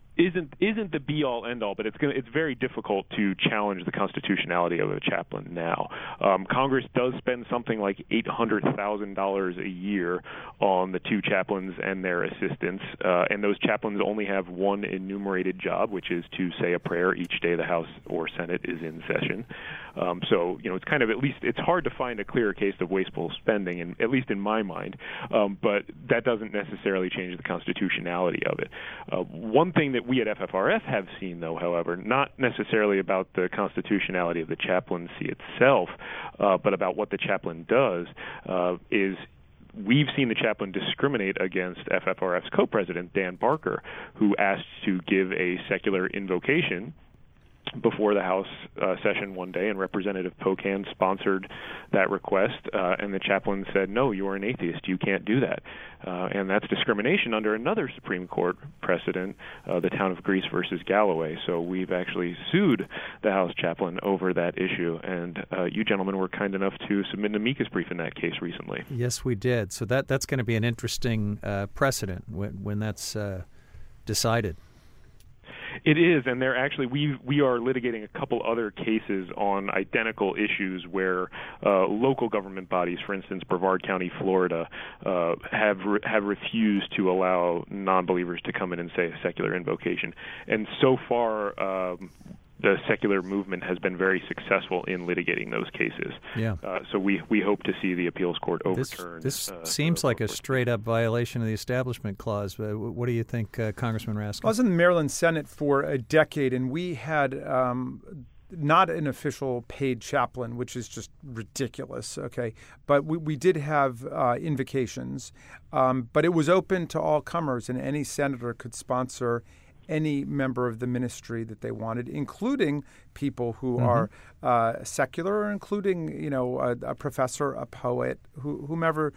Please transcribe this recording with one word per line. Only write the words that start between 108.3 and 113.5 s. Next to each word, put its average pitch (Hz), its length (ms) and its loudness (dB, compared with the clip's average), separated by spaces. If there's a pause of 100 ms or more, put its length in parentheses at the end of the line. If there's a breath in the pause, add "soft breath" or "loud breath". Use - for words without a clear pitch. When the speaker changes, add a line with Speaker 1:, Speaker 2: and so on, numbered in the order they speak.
Speaker 3:
not 165 400 4
an 160 160 -2
official 131 600 -2
paid 131 320 -2
chaplain, 120 560 -2
which 120 200 -6
is 120 120 -8
just - 220 -12 (140)
ridiculous, 123 960 -8
okay? 120 340 -4 (320 loud breath)
But 143 200 4
we, 156 120 0
we 156 200 -2
did 175 200 4